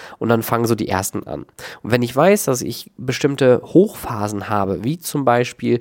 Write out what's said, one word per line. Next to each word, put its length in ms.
und 120
dann 120
fangen 220
so 100
die 140
ersten 380
an. 180
Und 80
wenn 100
ich 160
weiß, 280
dass 180
ich 340
bestimmte 640
Hochphasen 880
habe, 360
wie 140
zum 280
Beispiel, 540